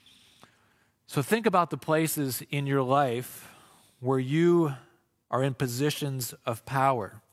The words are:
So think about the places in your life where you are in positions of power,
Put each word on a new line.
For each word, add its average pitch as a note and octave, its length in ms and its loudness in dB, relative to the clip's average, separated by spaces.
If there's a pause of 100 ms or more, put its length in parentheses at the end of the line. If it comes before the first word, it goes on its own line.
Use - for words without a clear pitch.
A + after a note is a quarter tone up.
(1080)
So - 160 -2
think G#3+ 220 0
about F3+ 260 2
the D3+ 60 -4
places D#3 760 0
in C#3+ 160 -2
your C#3 160 2
life B2+ 680 0 (480)
where C3 220 0
you D#3+ 540 4 (560)
are B2 120 0
in C3+ 120 0
positions C3+ 760 -4 (140)
of A#2 180 -6
power, C3 560 0 (120)